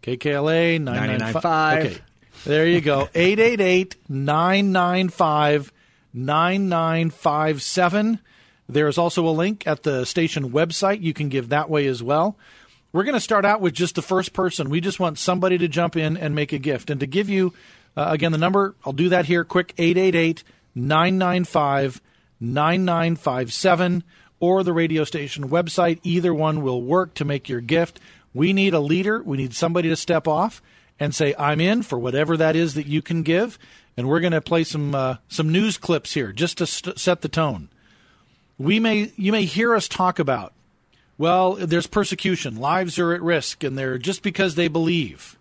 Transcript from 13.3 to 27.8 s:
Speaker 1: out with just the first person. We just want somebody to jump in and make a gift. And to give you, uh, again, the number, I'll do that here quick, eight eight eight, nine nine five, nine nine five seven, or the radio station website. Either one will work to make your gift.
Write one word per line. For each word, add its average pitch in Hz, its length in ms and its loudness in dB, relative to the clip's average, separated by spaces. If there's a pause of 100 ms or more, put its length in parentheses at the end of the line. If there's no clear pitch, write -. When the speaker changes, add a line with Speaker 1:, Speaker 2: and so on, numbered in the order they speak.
Speaker 1:
out 208 160 4
with 180 140 0
just 170 220 -2
the 170 60 -2
first 185 300 -2
person. 170 380 -2
We 156 100 0
just 185 220 -4
want 160 180 -2
somebody 180 380 0
to 175 100 0
jump 165 300 -2
in 156 180 0
and 156 180 -4
make 147 200 -2
a 147 40 -4
gift. 139 320 -4
And 139 120 -4
to 143 40 -2
give 185 220 -2
you, 190 260 2 (440)
uh, 147 100 0
again, 160 240 0
the 156 60 0
number, 190 380 0 (100)
I'll 139 80 -6
do 165 160 2
that 180 160 2
here 170 180 0
quick, 175 340 -2
eight 170 200 2
eight 185 180 2
eight, 165 300 0 (280)
nine 156 440 2
nine 180 260 2
five, 139 580 0 (380)
nine 151 460 0
nine 170 320 0
five 127 340 -2
seven, 180 520 2 (360)
or 185 240 4
the 175 100 0
radio 160 300 2
station 143 460 -8
website. 170 540 0
Either 175 300 2
one 156 300 0
will 127 180 -2
work 165 340 0
to 147 100 -4
make 143 240 -4
your 120 120 -4
gift. 160 380 0 (340)